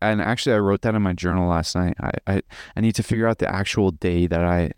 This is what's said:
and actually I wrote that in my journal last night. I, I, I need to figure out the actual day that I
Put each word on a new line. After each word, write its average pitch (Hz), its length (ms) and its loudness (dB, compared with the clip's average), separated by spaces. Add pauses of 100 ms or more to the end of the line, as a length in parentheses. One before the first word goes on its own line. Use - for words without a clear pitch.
and 107 200 0
actually 117 340 0
I 107 40 4
wrote 101 240 2
that 110 120 0
in 107 80 0
my 92 100 0
journal 87 360 0
last 82 260 0
night. 90 260 0
I, - 120 -4 (140)
I, 98 160 0 (340)
I - 40 -4
need 110 160 2
to 113 60 -2
figure 110 260 0
out 113 100 0
the - 100 -2
actual 95 420 0
day 87 360 0
that 85 180 0
I 87 340 2